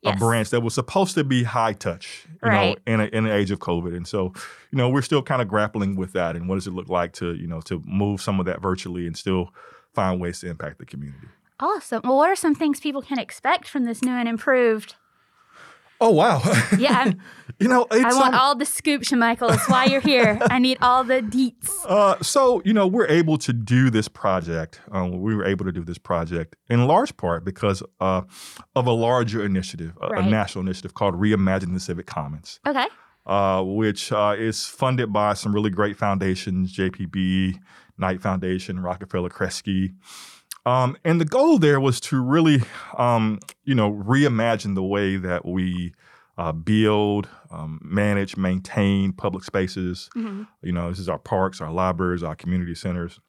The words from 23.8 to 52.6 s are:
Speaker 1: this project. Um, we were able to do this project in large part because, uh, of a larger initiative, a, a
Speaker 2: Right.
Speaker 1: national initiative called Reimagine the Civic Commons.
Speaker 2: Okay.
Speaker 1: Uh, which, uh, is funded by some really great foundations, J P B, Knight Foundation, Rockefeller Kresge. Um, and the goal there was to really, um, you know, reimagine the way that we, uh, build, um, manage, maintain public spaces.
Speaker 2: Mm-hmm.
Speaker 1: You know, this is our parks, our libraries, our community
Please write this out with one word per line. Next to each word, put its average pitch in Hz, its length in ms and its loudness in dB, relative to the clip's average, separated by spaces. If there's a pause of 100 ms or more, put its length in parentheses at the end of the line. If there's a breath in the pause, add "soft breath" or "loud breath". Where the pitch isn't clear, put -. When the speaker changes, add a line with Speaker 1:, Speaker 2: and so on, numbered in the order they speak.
Speaker 1:
this 110 200 2
project. 85 720 -4 (100)
Um, 92 300 -4
we 107 160 0
were 101 80 -2
able 95 200 0
to 92 60 -2
do 85 140 -6
this 85 140 -10
project 85 580 -4 (120)
in 120 200 2
large 214 280 2
part 85 280 -4
because, 98 400 -2 (160)
uh, 92 220 0 (520 loud breath)
of 123 140 2
a - 20 2
larger 117 540 0
initiative, 92 560 -4
a, - 60 -6
a - 40 -4
Speaker 2:
Right. 95 180 -2
Speaker 1:
national 104 360 0
initiative 92 300 -8
called 98 200 0
Reimagine 95 580 2
the 92 60 -4
Civic 90 280 -8
Commons. 76 600 -12
Speaker 2:
Okay. 269 200 -2 (380 soft breath)
Speaker 1:
Uh, 95 380 0
which, 101 480 -2
uh, 104 260 2
is 113 300 -4
funded 123 460 -2
by 104 220 2
some 101 200 -2
really 104 160 0
great 101 260 -2
foundations, 95 760 -2
J 95 180 -2
P 92 160 -8
B, 92 540 -2 (360 soft breath)
Knight 92 240 -2
Foundation, 92 600 -4
Rockefeller 90 500 -6
Kresge. 95 640 -4 (680 loud breath)
Um, 127 400 2
and 165 160 2
the 165 40 2
goal 269 340 4
there 147 220 4
was 135 220 0
to 135 200 -2
really, 147 400 4 (340 loud breath)
um, 113 440 0 (240)
you 139 100 0
know, 110 180 2
reimagine 113 840 2
the 95 60 -2
way 98 340 0
that 90 280 -4
we, 90 480 -4 (460 soft breath)
uh, 85 140 -2
build, 104 760 2 (220 loud breath)
um, 78 320 -12
manage, 101 540 -2
maintain 98 760 0
public 95 320 -6
spaces. 92 720 -4
Speaker 2:
Mm-hmm. 214 280 -8 (180)
Speaker 1:
You 90 100 -8
know, 85 160 -4
this 92 120 -8
is 90 80 -8
our 80 100 -4
parks, 95 420 -4
our 78 120 -10
libraries, 90 500 -2
our 80 140 -8
community 87 400 -4